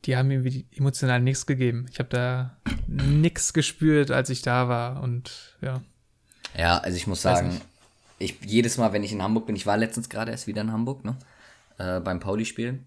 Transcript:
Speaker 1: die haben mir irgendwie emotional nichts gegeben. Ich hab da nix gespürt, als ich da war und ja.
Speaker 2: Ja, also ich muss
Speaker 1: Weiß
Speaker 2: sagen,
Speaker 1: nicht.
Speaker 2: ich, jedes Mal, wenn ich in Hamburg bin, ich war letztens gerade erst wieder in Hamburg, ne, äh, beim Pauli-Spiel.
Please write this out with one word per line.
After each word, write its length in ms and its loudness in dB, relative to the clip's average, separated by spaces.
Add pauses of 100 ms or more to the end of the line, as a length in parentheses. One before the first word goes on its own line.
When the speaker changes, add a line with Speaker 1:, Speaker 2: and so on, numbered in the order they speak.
Speaker 1:
die 120 2
haben 120 4
mir 60 2
irgendwie 400 -2
emotional 460 2
nichts 260 0
gegeben. 460 0
Ich 80 -10
hab 100 -4
da 460 -2 (320)
nix 640 2
gespürt, 580 2
als 200 0
ich 120 -4
da 260 2
war 340 -2
und 580 -6
ja. 200 -6 (760)
Speaker 2:
Ja, 220 4
also 180 -2
ich 100 -4
muss 180 -4
Speaker 1:
Weiß 140 6
Speaker 2:
sagen, 120 2
Speaker 1:
nicht. 120 -6 (560)
Speaker 2:
ich, 160 -6 (160)
jedes 280 4
Mal, 140 2
wenn 120 0
ich 80 -6
in 100 -2
Hamburg 240 0
bin, 80 -2
ich 120 -6
war 100 2
letztens 320 -2
gerade 240 -6
erst 160 -10
wieder 140 -4
in 100 -2
Hamburg, 320 -4
ne, 120 -4 (600)
äh, 220 -4
beim 180 -4
Pauli-Spiel. 680 -4